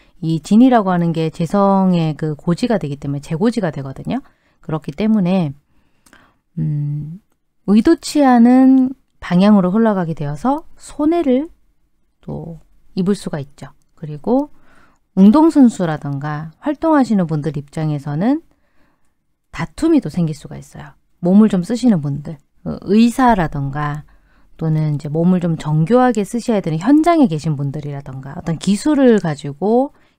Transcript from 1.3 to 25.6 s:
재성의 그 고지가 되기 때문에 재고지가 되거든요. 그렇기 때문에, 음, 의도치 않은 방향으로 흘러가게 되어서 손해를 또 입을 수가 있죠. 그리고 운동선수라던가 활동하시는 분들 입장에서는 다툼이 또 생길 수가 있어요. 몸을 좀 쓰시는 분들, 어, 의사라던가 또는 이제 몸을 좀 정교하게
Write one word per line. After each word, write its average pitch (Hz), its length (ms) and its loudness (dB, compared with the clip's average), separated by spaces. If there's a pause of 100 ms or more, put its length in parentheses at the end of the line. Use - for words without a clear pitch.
재성의 185 840 0
그 156 200 -6
고지가 180 440 -2
되기 143 180 -6
때문에 139 240 -8
재고지가 185 500 -2
되거든요. 147 500 -8 (400)
그렇기 156 320 -8
때문에, 190 600 0 (1040)
음, 147 640 -6 (460)
의도치 285 580 2
않은 254 640 6 (300)
방향으로 185 500 4
흘러가게 190 440 0
되어서 156 500 -4 (120)
손해를 302 720 -2 (720)
또 156 380 -14 (340)
입을 202 200 -2
수가 - 260 -8
있죠. - 280 -16 (260)
그리고 202 560 -4 (640)
운동선수라던가 165 1400 2
활동하시는 277 680 0
분들 151 300 -4
입장에서는 151 840 -4 (1080)
다툼이 294 500 -2
또 - 80 -8
생길 156 260 -2
수가 143 220 -16
있어요. 147 280 -20 (360)
몸을 196 280 6
좀 190 140 0
쓰시는 220 380 0
분들, 143 380 -8 (260)
어, 160 180 -8
의사라던가 151 1200 0 (520)
또는 156 380 -2
이제 143 140 -8
몸을 170 320 0
좀 165 160 -2
정교하게 208 680 0